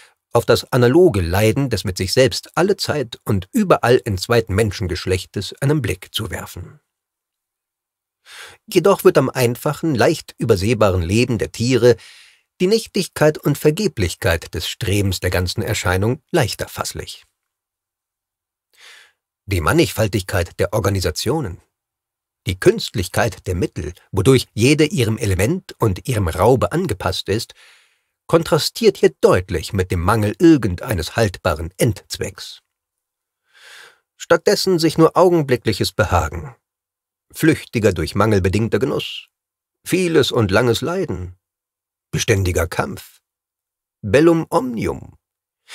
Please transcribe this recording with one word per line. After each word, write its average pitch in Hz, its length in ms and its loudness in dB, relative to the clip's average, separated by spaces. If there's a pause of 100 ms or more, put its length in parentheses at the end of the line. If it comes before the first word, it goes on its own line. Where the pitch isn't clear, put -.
(320)
auf 117 140 2
das - 260 0
analoge 123 500 4
Leiden 107 480 0
des 101 120 -4
mit 95 140 -6
sich 92 160 -4
selbst - 440 0
alle 190 200 0
Zeit 139 480 -6
und 98 260 -4
überall 156 540 2
entzweiten 110 500 -2
Menschengeschlechtes 92 1040 -4
einen 143 220 0
Blick 101 320 -8
zu 110 160 -8
werfen. 92 480 -14 (1900)
Jedoch 180 360 2
wird 180 160 6
am 135 100 4
einfachen, 139 680 -2
leicht 139 420 0
übersehbaren 104 640 2
Leben 113 360 2
der - 120 -4
Tiere 120 460 4 (640)
die 180 80 2
Nichtigkeit 180 720 0
und 147 200 -2
Vergeblichkeit 113 960 -2
des 82 140 -8
Strebens 101 500 -2
der 92 120 -4
ganzen 90 320 -4
Erscheinung 101 680 -2
leichter - 380 -2
fasslich. - 560 -12 (2250)
Die 95 140 -2
Mannigfaltigkeit 101 1000 0
der 90 140 -2
Organisationen, 101 840 -2 (840)
die 92 140 -4
Künstlichkeit 107 880 -2
der 90 80 -4
Mittel, 92 380 -6 (180)
wodurch 110 400 2
jede 143 320 2
ihrem 120 340 0
Element 107 600 -2
und 101 260 -2
ihrem 107 220 -2
Raube 101 420 2
angepasst - 580 -4
ist, 110 260 -4 (760)
kontrastiert 170 680 0
hier 190 220 2
deutlich 92 520 0
mit 92 180 -2
dem 90 100 -2
Mangel 104 380 0
irgendeines 120 760 2
haltbaren 85 640 -2
Endzwecks. - 840 -6 (1500)
Stattdessen 190 640 0
sich 160 200 2
nur 160 180 4
augenblickliches 135 760 2
Behagen, 80 640 -2 (800)
flüchtiger 117 600 0
durch 80 220 -6
Mangel 104 260 2
bedingter 104 380 0
Genuss, - 500 -6 (560)
vieles 165 460 2
und 107 220 0
langes 113 280 2
Leiden, 107 560 -6 (760)
beständiger 92 560 0
Kampf, - 520 -8 (800)
bellum 156 480 4
omnium, 180 720 -6 (560)